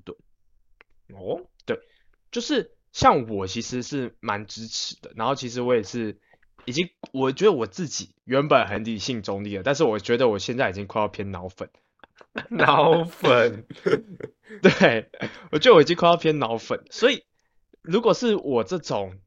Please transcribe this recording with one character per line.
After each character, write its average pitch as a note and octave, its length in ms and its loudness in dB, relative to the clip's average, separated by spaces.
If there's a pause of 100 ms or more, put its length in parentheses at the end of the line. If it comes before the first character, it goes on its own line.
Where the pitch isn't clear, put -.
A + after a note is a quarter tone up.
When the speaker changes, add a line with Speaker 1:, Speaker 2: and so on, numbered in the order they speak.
Speaker 1:
队。 - 120 -16 (920)
Speaker 2:
哦？ G2+ 380 -10 (180)
Speaker 1:
对， - 140 -4 (520)
就 A#3+ 100 -6
是 A#3 360 -4 (160)
像 C#3+ 360 4
我 G2 180 -4
其 G#2 140 -8
实 B2 220 -6
是 C3 380 -8
蛮 G#2 260 -6
支 A2 200 -14
持 - 340 -10
的， - 160 -20
然 A2+ 100 -4
后 C3+ 80 -2
其 C3 140 -10
实 B2 140 -8
我 B2 120 0
也 A2+ 80 0
是 G#2+ 360 -8 (460)
已 B2 80 -10
经， E3+ 160 -2 (240)
我 C3+ 200 -2
觉 E3 120 -4
得 G#3+ 80 6
我 A#2 140 -2
自 D#3 220 -8
己 - 260 -10 (100)
原 C#3 220 0
本 C3 200 4
很 G2+ 180 -4
理 A2+ 140 -6
性 A2+ 240 -6
中 G2 200 -6
立 G2+ 140 -6
了， F#2+ 80 -6
但 C#3 100 2
是 C#3+ 80 0
我 A2 160 2
觉 A#2+ 180 -2
得 B2 120 4
我 G#2 100 0
现 A#2+ 180 -6
在 B2 140 0
已 - 20 -10
经 G2+ 140 -8
快 G#2+ 160 -4
要 G#2 60 -2
偏 G2+ 240 -8
脑 F2+ 160 -10
粉。 F#2 200 -12 (420)
Speaker 2:
<laughs> - 400 -14
脑 D#3 540 4
粉。 A#2+ 680 0
Speaker 1:
<laughs> - 880 -6
对， C#3+ 480 4 (400)
我 D#3 80 -2
觉 A#3+ 120 6
得 A3 40 12
我 D#3 80 10
已 - 20 8
经 E3+ 120 0
快 F3 120 4
要 E3+ 80 6
偏 D#3+ 220 0
脑 A#2 180 -2
粉， - 340 -6
所 A#3+ 200 2
以 - 140 -4 (580)
如 F3+ 180 0
果 F#3+ 140 4
是 A3+ 220 0
我 B2+ 260 -2
这 F3 160 -4
种 G2 480 -6